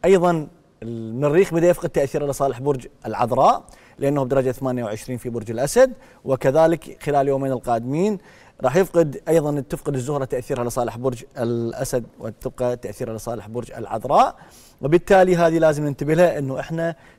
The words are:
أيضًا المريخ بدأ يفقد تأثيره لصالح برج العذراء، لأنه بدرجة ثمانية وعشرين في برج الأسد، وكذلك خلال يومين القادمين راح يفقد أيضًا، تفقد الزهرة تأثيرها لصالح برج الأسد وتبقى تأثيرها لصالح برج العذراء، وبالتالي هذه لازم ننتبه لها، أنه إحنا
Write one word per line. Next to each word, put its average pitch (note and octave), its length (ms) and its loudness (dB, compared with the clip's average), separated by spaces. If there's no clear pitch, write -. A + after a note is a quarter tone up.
أيضًا F3 420 4
المريخ A#2+ 720 0
بدأ E3 140 4
يفقد E3+ 220 0
تأثيره C#3+ 360 -2
لصالح C3+ 340 -2
برج C3+ 280 -2
العذراء، B2 580 2
لأنه C#3 240 0
بدرجة C3 280 0
ثمانية B2 320 -4
وعشرين A2+ 340 -8
في B2 120 -8
برج A#2 220 -8
الأسد، D3+ 420 2
وكذلك D3 760 2
خلال C#3+ 240 2
يومين C3+ 240 0
القادمين C3 680 -2
راح B2 140 0
يفقد E3+ 520 2
أيضًا، D3+ 320 2
تفقد D3 360 -6
الزهرة C3+ 300 -4
تأثيرها B2 380 -4
لصالح A#2+ 340 -4
برج B2 260 -4
الأسد A#2+ 680 -4
وتبقى A#2+ 560 -6
تأثيرها A2 380 -10
لصالح A2 340 -10
برج A2+ 240 -10
العذراء، B2+ 640 0
وبالتالي F3+ 540 4
هذه E3 240 4
لازم D3+ 260 2
ننتبه D3 280 -2
لها، E3 240 4
أنه C3+ 220 -4
إحنا E3 360 -4